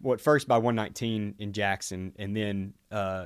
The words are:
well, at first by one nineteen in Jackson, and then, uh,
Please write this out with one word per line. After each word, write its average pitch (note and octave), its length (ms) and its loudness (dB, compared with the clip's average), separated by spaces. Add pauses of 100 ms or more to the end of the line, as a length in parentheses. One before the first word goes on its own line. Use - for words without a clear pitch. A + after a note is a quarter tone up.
well, B2+ 120 2
at A2 80 -4
first D3+ 260 4
by A#2+ 120 6
one A#2 160 4
nineteen G#2+ 640 -2
in G2+ 120 -6
Jackson, G2 640 -2
and G2+ 200 -4
then, G2 360 -2 (180)
uh, F#2+ 340 -2